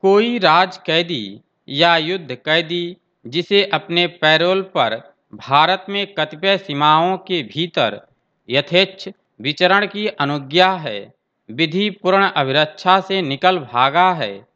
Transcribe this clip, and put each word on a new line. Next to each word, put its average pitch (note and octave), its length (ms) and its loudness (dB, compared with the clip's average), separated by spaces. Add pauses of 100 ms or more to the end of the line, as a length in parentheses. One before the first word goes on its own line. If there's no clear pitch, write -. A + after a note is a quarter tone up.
कोई G#3+ 360 2
राज F3+ 380 2
कैदी D#3 640 -4 (280)
या E3+ 280 2
युद्ध D#3+ 380 -4
कैदी E3+ 600 -4 (280)
जिसे E3+ 400 -2
अपने F3 420 -2 (100)
पैरोल E3+ 460 2 (120)
पर A#2 200 0 (380)
भारत D3+ 560 0
में G3+ 260 -6
कतिपय D#3+ 440 -2
सीमाओं D#3 600 0
के F3+ 260 -6
भीतर A#2+ 560 -4 (480)
यथेच्छ F3 600 -2 (320)
विचरण F3+ 460 0
की G#3 200 -8
अनुज्ञा D3 680 0
है, A2 380 -10 (360)
विधि D#3+ 440 -2
पूर्ण F#3+ 380 0
अभिरक्षा D3+ 720 2
से F#3+ 220 -4
निकल F3 360 0
भागा C3+ 540 2
है G#2+ 420 -8